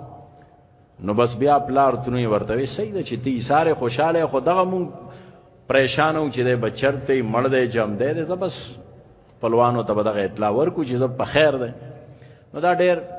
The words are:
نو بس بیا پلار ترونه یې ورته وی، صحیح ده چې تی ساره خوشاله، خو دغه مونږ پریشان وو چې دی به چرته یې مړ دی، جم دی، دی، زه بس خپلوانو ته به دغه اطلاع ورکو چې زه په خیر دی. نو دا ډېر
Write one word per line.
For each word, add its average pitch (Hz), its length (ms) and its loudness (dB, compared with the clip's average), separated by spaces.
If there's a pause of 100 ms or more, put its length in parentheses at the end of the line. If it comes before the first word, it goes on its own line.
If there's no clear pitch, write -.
(1000)
نو 95 140 -4
بس 120 220 2
بیا 143 240 4
پلار 127 340 2
ترونه 123 300 -2
یې 117 40 0
ورته 107 260 0
وی، 131 120 -2
صحیح 208 280 -6
ده 180 100 -4
چې 120 200 -6
تی 127 180 -2
ساره 151 320 2
خوشاله، 147 540 0
خو 135 120 0
دغه 175 240 2
مونږ 185 240 -2 (800)
پریشان 135 480 2
وو 151 140 -2
چې 120 60 -8
دی 123 200 2
به 113 140 0
چرته 139 440 -2
یې 131 100 2 (100)
مړ 123 140 2
دی، 131 200 2
جم 107 280 0
دی، 131 180 0
دی، 165 120 -4
زه 175 100 -4
بس 185 160 -4 (840)
خپلوانو 120 460 2
ته 107 100 0
به 104 100 2
دغه 104 200 0
اطلاع 104 260 -2
ورکو 156 340 0
چې 123 120 -4
زه 127 120 2
په 123 180 -4
خیر 143 320 4
دی. 120 140 -4 (840)
نو 143 60 -10
دا 175 160 2
ډېر 175 220 4 (220)